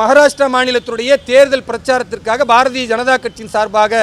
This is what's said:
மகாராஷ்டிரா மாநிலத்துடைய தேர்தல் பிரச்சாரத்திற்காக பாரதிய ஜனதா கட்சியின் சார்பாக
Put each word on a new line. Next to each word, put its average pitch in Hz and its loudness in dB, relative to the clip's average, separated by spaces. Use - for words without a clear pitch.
மகாராஷ்டிரா 277 2
மாநிலத்துடைய 247 -2
தேர்தல் 269 2
பிரச்சாரத்திற்காக 233 -4
பாரதிய 254 2
ஜனதா 247 0
கட்சியின் 220 -12
சார்பாக 214 0